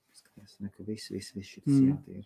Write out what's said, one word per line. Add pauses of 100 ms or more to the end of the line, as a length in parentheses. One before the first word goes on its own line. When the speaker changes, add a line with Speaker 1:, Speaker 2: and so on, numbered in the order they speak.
Speaker 1:
Paskaties,
ne,
ka
viss,
viss,
viss
šitas
Speaker 2:
Mm.
Speaker 1:
jātīra.